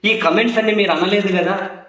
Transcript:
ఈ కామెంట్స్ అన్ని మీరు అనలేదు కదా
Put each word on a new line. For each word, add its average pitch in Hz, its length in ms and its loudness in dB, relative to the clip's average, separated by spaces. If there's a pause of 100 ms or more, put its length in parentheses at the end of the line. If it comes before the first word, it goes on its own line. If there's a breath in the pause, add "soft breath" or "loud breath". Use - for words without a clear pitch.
ఈ 220 120 2
కామెంట్స్ 226 400 2
అన్ని 214 180 2
మీరు 196 160 0
అనలేదు 190 460 0
కదా 175 320 -2 (200)